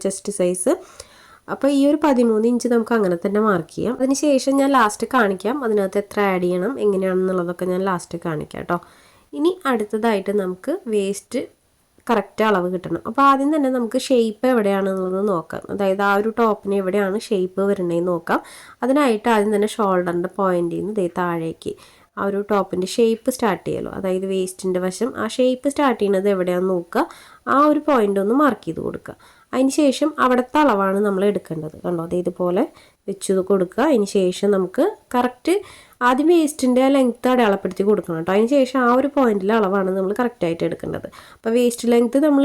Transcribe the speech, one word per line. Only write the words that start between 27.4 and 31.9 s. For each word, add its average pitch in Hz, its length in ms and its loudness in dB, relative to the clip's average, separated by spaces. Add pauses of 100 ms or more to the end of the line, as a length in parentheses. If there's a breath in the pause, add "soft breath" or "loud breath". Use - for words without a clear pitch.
ആ 262 100 2 (100)
ഒരു 302 200 2
പോയിന്റ് 208 380 2
ഒന്ന് 214 180 0
മാർക്ക് 262 240 0
ചെയ്ത് 160 220 -6
കൊടുക്കുക. - 260 -12 (380 soft breath)
അതിന് 269 260 0
ശേഷം 294 320 2 (140)
അവിടുത്തെ 247 360 0
അളവാണ് 196 460 2
നമ്മൾ 196 240 0
എടുക്കേണ്ടത്. 160 440 -6 (100)
കണ്ടോ, 175 200 -4